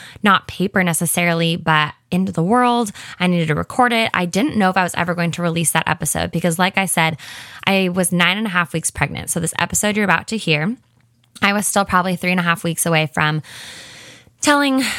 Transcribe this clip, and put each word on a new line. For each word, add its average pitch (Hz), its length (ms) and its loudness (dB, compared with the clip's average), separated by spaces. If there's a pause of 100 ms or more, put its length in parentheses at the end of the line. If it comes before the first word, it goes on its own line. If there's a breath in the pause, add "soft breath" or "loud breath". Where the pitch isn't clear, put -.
(220 loud breath)
not 196 240 4
paper 185 380 -2
necessarily, 170 720 0
but 151 360 2 (200)
into 190 180 0
the 165 140 0
world. 240 480 2 (260 loud breath)
I 180 80 2
needed 170 220 2
to 147 80 0
record 240 360 0
it. 226 220 2
I 180 120 0
didn't 202 300 0
know 190 140 4
if 185 60 0
I 190 80 2
was 170 100 -4
ever 175 180 0
going 170 200 0
to 175 100 -6
release 170 300 0
that - 160 0
episode 165 420 -2
because, 165 260 0
like 185 220 0
I 190 80 0
said, 160 300 0 (500 loud breath)
I 190 220 2
was 175 240 0
nine 180 260 2
and 220 80 -4
a 202 40 -6
half 175 220 -2
weeks 160 200 -4
pregnant. - 380 -6
So 175 100 -4
this 165 180 -4
episode 202 380 0
you're 214 80 2
about 175 240 0
to 226 80 -4
hear, 170 400 0 (640)
I 202 100 4
was 208 140 0
still 196 180 2
probably 185 300 2
three 180 160 -2
and 185 80 2
a 175 60 0
half 170 180 0
weeks 170 240 -2
away 160 260 2
from 151 300 0 (1000 loud breath)
telling 285 400 2 (160 loud breath)